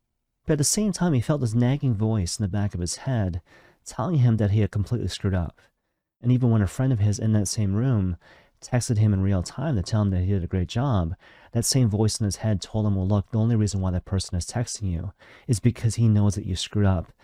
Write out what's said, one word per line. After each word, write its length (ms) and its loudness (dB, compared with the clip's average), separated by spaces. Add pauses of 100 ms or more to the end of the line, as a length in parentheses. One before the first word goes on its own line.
(460)
But 80 0
at 60 2
the 40 2
same 280 0
time, 220 0
he 80 2
felt 200 -2
this 140 0
nagging 400 2
voice 440 -2
in 40 -2
the 60 0
back 260 -2
of 40 -6
his 180 -4
head 440 -2 (420)
telling 340 -4
him 200 4
that 140 2
he 100 2
had 100 0
completely 360 -4
screwed 260 -2
up. 260 -4 (640)
And 100 0
even 180 2
when 120 4
a 60 2
friend 260 -2
of 60 0
his 200 0
in 140 0
that 140 2
same 280 -2
room 420 0 (440)
texted 360 -2
him 160 4
in 80 2
real 220 0
time 320 -4
to 80 0
tell 180 0
him 100 2
that 100 0
he 100 0
did 120 0
a 40 -4
great 200 -2
job, 480 0 (360)
that 140 0
same 240 2
voice 300 0
in 60 -2
his 120 -2
head 240 -2
told 240 -2
him, 100 2
"Well, 120 0
look, 220 0
the 100 -2
only 160 2
reason 260 0
why 100 0
that 140 -2
person 320 -4
is 80 -4
texting 460 -6
you 220 -6 (340)
is 120 2
because 360 0
he 120 2
knows 280 4
that 100 -8
you 100 -4
screwed 300 -2
up," 260 0 (120)